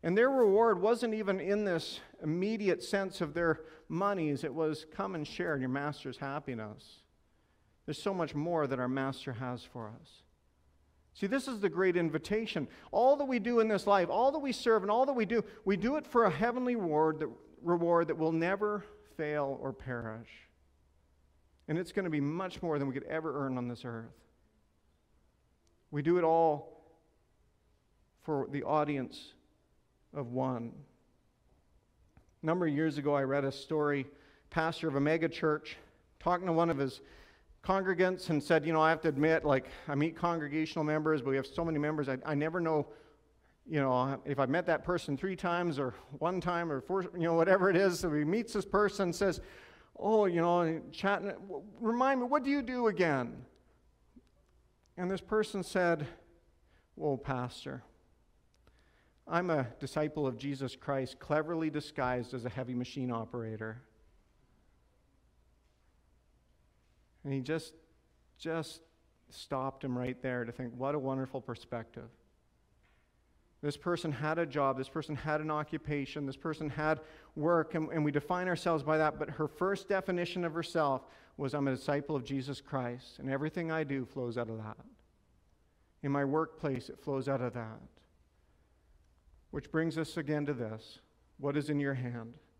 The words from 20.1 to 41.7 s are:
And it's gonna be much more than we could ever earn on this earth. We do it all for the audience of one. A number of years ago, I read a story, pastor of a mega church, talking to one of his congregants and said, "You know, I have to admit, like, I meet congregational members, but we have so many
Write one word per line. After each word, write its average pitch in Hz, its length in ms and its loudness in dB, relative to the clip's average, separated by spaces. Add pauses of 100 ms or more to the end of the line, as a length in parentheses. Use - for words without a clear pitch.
And 156 120 0
it's 180 120 -6
gonna 185 200 -2
be 147 100 0
much 175 400 -4
more 160 160 0
than 139 100 -2
we 131 60 -4
could 131 120 -6
ever 151 400 -4
earn 131 120 -2
on 123 100 -4
this 120 160 -8
earth. 117 300 -10 (1800)
We 147 140 -2
do 175 160 6
it 170 40 4
all 160 600 2 (1400)
for 143 300 -2
the 139 100 -4
audience 147 720 -2 (800)
of 123 200 -8
one. 123 380 -4 (1700)
A - 20 -4
number 170 220 2
of 151 60 2
years 151 260 2
ago, 143 160 2
I 139 80 2
read 135 200 0
a 139 80 0
story, 147 540 0 (460)
pastor 165 360 -2
of 139 80 -2
a 139 40 2
mega 160 300 2
church, 156 480 -2 (420)
talking 180 260 0
to 170 80 0
one 170 160 4
of 151 80 0
his 135 240 -4 (600)
congregants 185 640 2
and 151 120 4
said, 156 240 4
"You 160 60 0
know, 156 100 6
I 156 80 8
have 160 120 2
to 165 80 4
admit, 151 340 4
like, 135 240 2 (220)
I 143 60 -2
meet 160 200 0
congregational 156 720 -2
members, 156 360 2
but 135 100 -2
we 135 40 2
have 135 100 0
so 170 200 -4
many 160 120 0